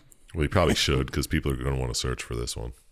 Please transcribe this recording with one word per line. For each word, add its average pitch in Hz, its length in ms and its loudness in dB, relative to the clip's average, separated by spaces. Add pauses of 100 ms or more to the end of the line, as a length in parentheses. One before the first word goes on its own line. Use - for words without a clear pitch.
(340)
We 78 140 2
probably 85 280 4
should, 67 340 2
'cause 71 160 -2
people 76 260 0
are 64 40 0
gonna 65 220 -2
wanna 62 160 -2
search 64 280 -4
for - 140 -8
this 58 200 -6
one. 57 160 -8 (200)